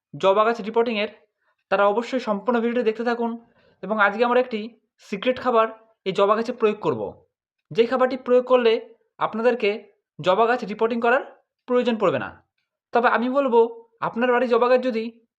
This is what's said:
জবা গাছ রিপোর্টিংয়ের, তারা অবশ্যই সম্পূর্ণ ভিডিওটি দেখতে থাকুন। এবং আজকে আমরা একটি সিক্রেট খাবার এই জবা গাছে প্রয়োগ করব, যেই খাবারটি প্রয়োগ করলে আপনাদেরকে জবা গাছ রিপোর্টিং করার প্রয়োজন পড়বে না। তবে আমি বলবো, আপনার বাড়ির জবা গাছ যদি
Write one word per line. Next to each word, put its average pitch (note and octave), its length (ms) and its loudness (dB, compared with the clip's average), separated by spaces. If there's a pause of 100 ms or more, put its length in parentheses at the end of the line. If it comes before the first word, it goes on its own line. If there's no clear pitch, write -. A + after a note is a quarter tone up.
(140)
জবা G3 300 2
গাছ A#3 160 0
রিপোর্টিংয়ের, A3 500 -2 (600)
তারা G3 220 2
অবশ্যই A#3+ 340 -2
সম্পূর্ণ G#3+ 340 -2
ভিডিওটি A#3 280 -2
দেখতে A3 160 -4
থাকুন। A#3 260 -4 (520)
এবং G3 180 -6
আজকে G3+ 240 2
আমরা A#3+ 200 2
একটি A3 160 -6 (460)
সিক্রেট A#3+ 340 -2
খাবার A3+ 260 2 (400)
এই F#3+ 60 -2
জবা G3+ 240 2
গাছে A#3 160 -4
প্রয়োগ G#3+ 280 0
করব, C3 200 -2 (680)
যেই A3 200 2
খাবারটি B3+ 260 0 (100)
প্রয়োগ B3 180 2
করলে B3 280 4 (480)
আপনাদেরকে A3+ 500 0 (480)
জবা F#3 280 2
গাছ B3 180 0
রিপোর্টিং A3+ 360 -4
করার A#3+ 220 0 (460)
প্রয়োজন B3 280 0
পড়বে F3 220 0
না। F#2+ 100 -6 (680)
তবে A#3+ 140 2
আমি A3+ 220 0
বলবো, B3+ 300 2 (420)
আপনার A#3+ 300 -2
বাড়ির A#3+ 200 0
জবা A#3+ 180 2
গাছ B3 180 4
যদি A3+ 160 -4 (340)